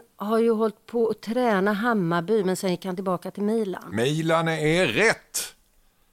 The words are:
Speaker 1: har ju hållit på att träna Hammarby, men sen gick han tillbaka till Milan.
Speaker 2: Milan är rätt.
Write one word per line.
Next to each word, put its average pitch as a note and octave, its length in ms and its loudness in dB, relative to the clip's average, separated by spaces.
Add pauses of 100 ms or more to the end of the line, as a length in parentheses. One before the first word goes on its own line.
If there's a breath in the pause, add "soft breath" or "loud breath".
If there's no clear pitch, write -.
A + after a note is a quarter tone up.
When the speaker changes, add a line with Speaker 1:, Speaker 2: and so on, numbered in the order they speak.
(160)
Speaker 1:
har G#3+ 220 -2
ju A#3 120 4
hållit A3 360 -2
på A3+ 220 0
att A3 140 -4
träna G#3+ 500 2
Hammarby, G3 720 0
men F#3 120 0
sen F#3+ 140 -2
gick F3 140 -4
han F#3 120 -4
tillbaka F#3 340 -4
till G3+ 120 -8
Milan. G#3 540 -4
Speaker 2:
Milan D#3+ 520 0
är D#3+ 380 2
rätt. - 680 0 (580)